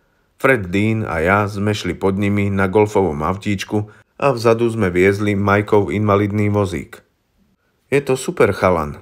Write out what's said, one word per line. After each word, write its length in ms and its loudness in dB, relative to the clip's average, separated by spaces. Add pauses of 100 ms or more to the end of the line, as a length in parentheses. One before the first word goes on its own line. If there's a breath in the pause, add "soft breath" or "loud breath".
(360)
Fred, 320 0
Dean 400 -2
a 160 -4
ja 240 2
sme 240 -2
šli 240 -4
pod 240 -2
nimi 320 0
na 160 0
golfovom 560 0
autíčku 640 -4 (320 loud breath)
a 160 0
vzadu 320 2
sme 240 -2
viezli 400 2
Mikeov 560 2
invalidný 640 0
vozík. 560 -4 (800)
„Je 160 0
to 160 0
super 320 0
chalan,“ 500 0